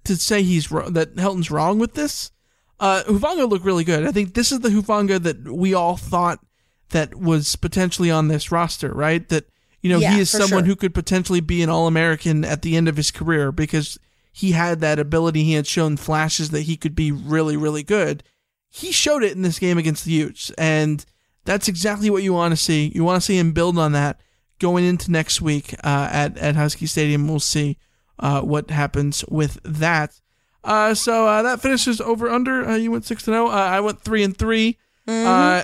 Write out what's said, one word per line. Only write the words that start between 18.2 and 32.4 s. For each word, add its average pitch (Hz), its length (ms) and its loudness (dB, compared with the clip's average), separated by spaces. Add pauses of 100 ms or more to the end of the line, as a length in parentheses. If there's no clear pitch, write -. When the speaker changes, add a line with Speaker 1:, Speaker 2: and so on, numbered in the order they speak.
Speaker 1:
He 349 220 -10
showed 294 320 2
it 190 80 2
in 185 100 -4
this 170 160 0
game 180 200 2
against 156 260 -2
the 165 80 -2
Utes, - 380 -2
and 156 540 0 (400)
that's 196 220 -2
exactly 208 420 -2
what 196 140 2
you 190 100 0
wanna 170 240 2
see. 151 380 0
You 165 80 0
wanna 180 180 2
see 196 160 0
him 170 140 4
build 170 280 2
on 156 140 2
that 143 280 0 (400)
going 180 240 2
into 180 260 0
next 160 300 0
week, 151 420 -2
uh, 143 300 0
at, 147 260 -2
at 147 160 0
Husky 151 320 0
Stadium. 147 400 0
We'll 156 140 0
see, 147 380 -2 (420)
uh, 139 220 0
what 147 280 -2
happens 143 580 -2
with 151 360 -2
that. 156 560 -2 (420)
Uh, 214 320 2
so, 226 320 2
uh, 214 160 2
that 240 180 0
finishes 247 400 0
over 226 280 -2
under. 254 400 0